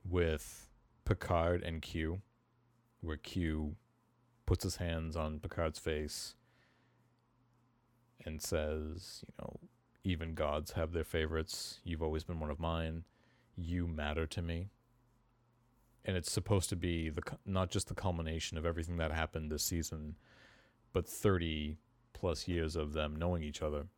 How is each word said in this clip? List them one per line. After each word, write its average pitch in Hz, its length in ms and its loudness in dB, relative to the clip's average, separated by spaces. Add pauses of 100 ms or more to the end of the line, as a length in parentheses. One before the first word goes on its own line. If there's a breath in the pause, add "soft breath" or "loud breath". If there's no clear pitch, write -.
with 85 600 0 (360)
Picard 87 580 4
and 82 180 -2
Q, 82 400 -2 (800)
where 78 160 -4
Q 78 580 0 (720)
puts - 180 4
his 95 140 0
hands 80 380 -2
on 78 240 0
Picard's 80 400 -2
face - 560 -4 (1900 soft breath)
and 78 160 -4
says, 78 840 -2
you - 120 -20
know, - 200 -10 (440)
"Even 82 300 0
gods 76 380 2
have 82 220 0
their 82 100 2
favorites. 80 800 0
You've 80 180 -2
always 78 220 0
been 85 160 -4
one 76 120 -2
of 73 80 -4
mine. 82 440 0 (520 soft breath)
You 87 320 0
matter 76 400 0
to 85 140 -4
me." 85 280 -2 (1400)
And 95 100 2
it's 87 160 0
supposed 98 380 4
to 95 60 0
be 85 340 2
the 76 120 -2
cu-, - 240 -6
not 92 240 2
just - 180 0
the - 80 -4
culmination 82 640 0
of 78 80 -2
everything 85 320 0
that 80 140 2
happened 80 400 0
this 76 120 -2
season, 78 520 -2 (800 loud breath)
but 90 140 2
thirty 80 680 2 (360)
plus - 340 0
years 82 280 2
of 76 180 0
them 76 220 0
knowing 85 280 2
each 73 180 -6
other. 76 260 -2 (100)